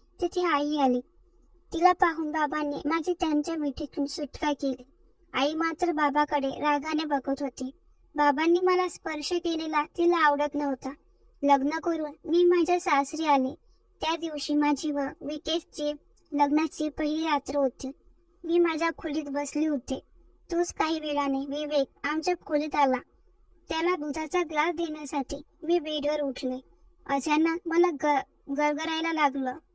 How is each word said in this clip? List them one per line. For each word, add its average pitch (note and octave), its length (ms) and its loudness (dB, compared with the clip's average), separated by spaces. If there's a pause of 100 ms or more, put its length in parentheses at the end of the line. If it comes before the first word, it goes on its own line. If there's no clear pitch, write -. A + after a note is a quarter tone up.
(200)
तिथे F4+ 240 0
आई D4 320 0
आली. B3+ 240 4 (720)
तिला E4+ 200 4
पाहून D#4+ 380 2
बाबांनी D4+ 540 -2
माझी D#4+ 360 -2
त्यांच्या D#4 360 0
मिठीतून C#4+ 500 -4
सुटका D4 460 -4
केली. C4+ 320 -4 (480)
आई C#4+ 220 0
मात्र E4 380 -2
बाबाकडे D4 560 0
रागाने D4+ 560 -2
बघत C#4 380 -2
होती. C4 280 -8 (440)
बाबांनी D4+ 460 4
मला F4+ 280 2
स्पर्श D#4 440 -6
केलेला D#4+ 500 0
तिला E4+ 340 2
आवडत D4 380 2
नव्हता. C#4 360 -4 (520)
लग्न C#4+ 360 4
करून D#4 340 -4 (120)
मी F4 200 4
माझ्या F4 360 4
सासरी D4 440 0
आले. C#4 300 2 (460)
त्या D#4+ 160 -2
दिवशी D4+ 380 -4
माझी D4 360 2
व C#4+ 100 -2 (200)
विकेशची D4 720 -4 (400)
लग्नाची D4+ 560 2
पहिली D#4 360 -2
रात्र D4 320 -2
होती. C4+ 340 0 (540)
मी E4+ 140 2
माझ्या E4 400 2
खोलीत D4+ 320 -4
बसली D4 360 -2
होते. C4+ 340 -2 (520)
तोच E4+ 200 0
काही D#4+ 280 -2
वेळाने C#4+ 380 -2
विवेक C#4+ 680 -2
आमच्या D#4 280 -2 (120)
खोलीत D4+ 280 -2
आला. C#4 220 2 (720)
त्याला E4 280 0
दुधाचा D#4 460 -2
ग्लास D#4 320 0
देण्यासाठी D4+ 680 -6 (200)
मी E4+ 160 2
बेडवर D4+ 420 -2
उठले. C4 400 -4 (460)
अचानक D#4 600 0
मला E4+ 240 4
ग-, C#4+ 640 -2
गरगरायला D#4+ 600 -2
लागलं. C#4 460 0 (160)